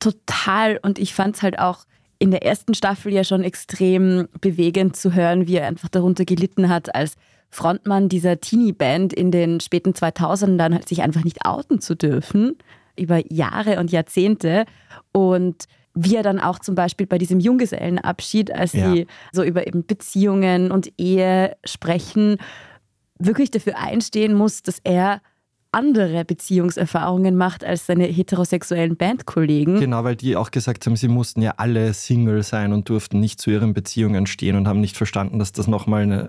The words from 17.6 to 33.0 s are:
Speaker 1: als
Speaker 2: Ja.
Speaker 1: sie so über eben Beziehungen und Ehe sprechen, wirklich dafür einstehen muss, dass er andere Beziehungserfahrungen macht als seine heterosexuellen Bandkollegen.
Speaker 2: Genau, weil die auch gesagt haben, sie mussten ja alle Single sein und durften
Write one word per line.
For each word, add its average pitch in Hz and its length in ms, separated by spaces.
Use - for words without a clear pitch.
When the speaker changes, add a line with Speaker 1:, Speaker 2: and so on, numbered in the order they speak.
Speaker 1:
als 175 200
Speaker 2:
Ja. 185 200
Speaker 1:
sie 170 140
so 180 140
über 170 240
eben 170 180
Beziehungen 190 840
und 190 260
Ehe 185 640
sprechen, 208 760
wirklich 220 320
dafür - 260
einstehen 214 560
muss, 208 300
dass - 200
er 185 360
andere 208 540
Beziehungserfahrungen 180 1120
macht 185 260
als 175 240
seine 175 180
heterosexuellen 170 920
Bandkollegen. 165 840
Speaker 2:
Genau, 120 220
weil 120 140
die 123 180
auch 104 160
gesagt - 360
haben, 117 100
sie 123 120
mussten 117 340
ja 110 160
alle 113 340
Single 110 500
sein 104 300
und 104 160
durften 107 320